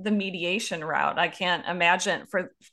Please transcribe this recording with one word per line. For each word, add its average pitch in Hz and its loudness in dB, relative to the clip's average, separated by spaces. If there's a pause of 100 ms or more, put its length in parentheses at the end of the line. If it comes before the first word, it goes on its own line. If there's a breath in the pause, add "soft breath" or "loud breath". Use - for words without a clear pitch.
the 208 -2
mediation 185 -2
route. 147 0
I 170 2
can't 175 -2
imagine, 175 2
for 185 -4 (200)